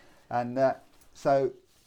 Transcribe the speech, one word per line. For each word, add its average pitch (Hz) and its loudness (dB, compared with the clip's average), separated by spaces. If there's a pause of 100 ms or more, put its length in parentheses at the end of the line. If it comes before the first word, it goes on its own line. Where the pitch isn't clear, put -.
(280)
And, 120 -4
uh, 135 2 (400)
so 139 0 (340)